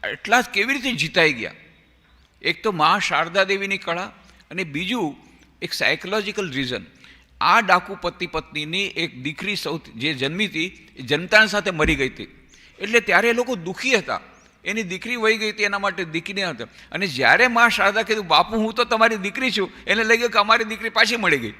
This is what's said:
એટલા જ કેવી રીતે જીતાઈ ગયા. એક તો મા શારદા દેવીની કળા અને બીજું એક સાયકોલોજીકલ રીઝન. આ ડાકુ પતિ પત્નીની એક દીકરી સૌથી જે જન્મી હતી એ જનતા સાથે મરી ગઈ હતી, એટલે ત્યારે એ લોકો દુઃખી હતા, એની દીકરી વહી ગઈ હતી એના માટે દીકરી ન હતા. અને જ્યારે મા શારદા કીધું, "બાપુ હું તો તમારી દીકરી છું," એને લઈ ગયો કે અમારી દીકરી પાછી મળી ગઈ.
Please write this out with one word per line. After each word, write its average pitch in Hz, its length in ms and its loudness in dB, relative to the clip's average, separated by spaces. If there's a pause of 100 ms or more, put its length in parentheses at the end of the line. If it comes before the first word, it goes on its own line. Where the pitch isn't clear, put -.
(120)
એટલા 214 300 0
જ - 40 -2
કેવી 214 280 -2
રીતે 254 180 -4
જીતાઈ 156 420 2
ગયા. 110 180 -8 (880)
એક 165 220 -4
તો 220 80 0
મા 170 280 2
શારદા 170 440 0
દેવીની 196 340 -2
કળા 180 340 -6 (400)
અને 180 120 -6
બીજું 170 520 -4 (460)
એક - 120 -8
સાયકોલોજીકલ 190 800 -2
રીઝન. 123 340 -6 (560)
આ 190 200 6
ડાકુ 185 400 2
પતિ 175 260 -4
પત્નીની 156 580 -6
એક 160 360 -6
દીકરી 165 340 -6
સૌથી 156 360 -8
જે 131 220 -4
જન્મી 147 320 -2
હતી 165 500 -8
એ 139 60 -16
જનતા 175 440 4
સાથે 202 260 -2
મરી 156 240 2
ગઈ 131 140 -2
હતી, - 140 -14 (560)
એટલે 220 200 0
ત્યારે 202 300 4
એ 233 40 2
લોકો 247 220 -2
દુઃખી 190 400 -4
હતા, 143 260 -2 (440)
એની 208 180 -4
દીકરી 190 320 -8
વહી 220 220 2
ગઈ 214 140 -2
હતી 208 120 -4
એના 202 160 0
માટે 190 260 -4
દીકરી 165 360 -6
ન 190 40 -2
હતા. 117 200 -8 (260)
અને 185 160 -4
જ્યારે 135 400 6
મા 233 220 6
શારદા 208 320 2
કીધું, 214 260 -2
"બાપુ 165 280 4
હું 220 180 0
તો 240 100 0
તમારી 226 320 4
દીકરી 208 360 -4
છું," 190 200 -2 (160)
એને 214 160 2
લઈ 226 140 4
ગયો 233 120 0
કે 214 100 4
અમારી 220 240 4
દીકરી 220 260 -6
પાછી 226 260 2
મળી 180 220 2
ગઈ. 113 220 -6